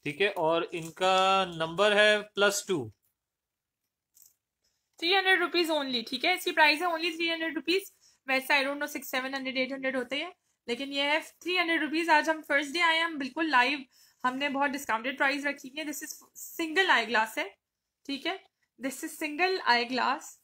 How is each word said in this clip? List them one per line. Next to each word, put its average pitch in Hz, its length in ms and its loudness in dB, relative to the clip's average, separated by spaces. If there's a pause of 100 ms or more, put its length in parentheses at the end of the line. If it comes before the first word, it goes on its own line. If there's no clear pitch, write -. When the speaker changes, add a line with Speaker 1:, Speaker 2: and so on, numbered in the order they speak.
Speaker 1:
ठीक 147 180 -4
है? 202 80 4
और 165 340 0
इनका 185 800 2
number 170 480 0
है 208 280 6
प्लस 202 460 0
टू। 135 260 -2 (2000)
Speaker 2:
three 339 140 2
hundred 381 260 4
rupees 339 280 2
only, 269 420 -2
ठीक 254 160 -4
है? 359 120 2
इसकी 359 140 -4
price 311 300 4
है 359 60 0
only 330 280 -2
three 330 140 -2
hundred 330 260 -4
rupees। 359 360 -2 (360)
वैसे 262 260 0
I 277 100 4
don't 285 140 -2
know, 285 120 -6
six, 294 220 -10
seven 262 240 -4
hundred, 262 220 -6
eight 254 140 -2
hundred 269 240 -4
होते 247 200 -4
हैं, 339 180 -6 (340)
लेकिन 262 240 -6
ये 277 120 -2
है 302 180 2
थ्री 349 360 -6
हंड्रेड 330 240 2
रुपीज। 311 280 -2
आज 302 200 6
हम 320 120 0
first 294 300 0
डे 320 80 -4
आए 330 180 4
हैं, 330 80 0
हम 330 120 -6
बिल्कुल 311 320 -4
live, 262 360 2 (400)
हमने 262 240 -2
बहुत 277 220 0
discounted 262 460 -4
price 285 280 0
रखी 285 220 -6
हुई 269 120 -12
है। 311 60 -6
This 294 180 -10
is - 100 -14 (480)
single 330 280 0
eye 233 200 4
glass 220 280 0
है, 339 180 -6 (500)
ठीक 277 200 -8
है? 370 200 -4 (400)
This 269 140 -6
is 320 120 -10
single 330 520 -2
eye 240 280 2
glass 247 320 -2 (200)